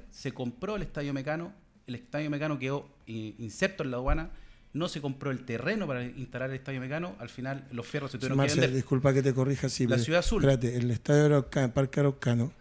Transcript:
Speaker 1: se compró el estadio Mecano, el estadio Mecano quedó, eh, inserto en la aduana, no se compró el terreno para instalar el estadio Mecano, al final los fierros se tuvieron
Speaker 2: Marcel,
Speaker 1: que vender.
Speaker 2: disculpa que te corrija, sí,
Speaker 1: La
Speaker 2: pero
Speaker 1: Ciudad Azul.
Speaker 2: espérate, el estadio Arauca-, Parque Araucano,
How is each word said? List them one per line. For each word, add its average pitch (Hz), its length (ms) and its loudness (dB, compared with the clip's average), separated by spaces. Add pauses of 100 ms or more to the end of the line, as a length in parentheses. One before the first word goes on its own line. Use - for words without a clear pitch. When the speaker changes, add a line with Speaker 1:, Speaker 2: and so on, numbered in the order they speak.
Speaker 1:
se - 220 -8
compró 135 440 -6
el 190 60 -4
estadio 143 320 -6
Mecano, 156 400 -6 (320)
el 147 80 -10
estadio 147 380 -6
Mecano 143 260 -2
quedó, 135 300 -4 (200)
eh, 110 300 -8
inserto 160 460 -4
en 131 80 -4
la 123 60 -4
aduana, 156 340 0 (420)
no 160 140 -2
se 160 140 -6
compró 139 280 -4
el 127 160 -4
terreno 165 400 -2
para 123 180 -4
instalar 123 460 -8
el 135 60 -6
estadio 131 240 -8
Mecano, 151 400 -6
al 117 100 -12
final 135 420 -8
los 117 140 -6
fierros 139 260 -6
se 127 60 -8
tuvieron 131 200 0
Speaker 2:
Marcel, 143 180 4
Speaker 1:
que - 60 4
vender. 131 140 4
Speaker 2:
disculpa 135 380 2
que 135 80 4
te 135 120 2
corrija, 131 360 0
sí, 127 160 0
Speaker 1:
La 123 120 4
Speaker 2:
pero 120 60 2
Speaker 1:
Ciudad 160 160 2
Azul. 175 240 4
Speaker 2:
espérate, 127 320 4
el 123 140 2
estadio 147 360 4
Arauca-, 139 480 4
Parque 135 260 2
Araucano, 135 600 2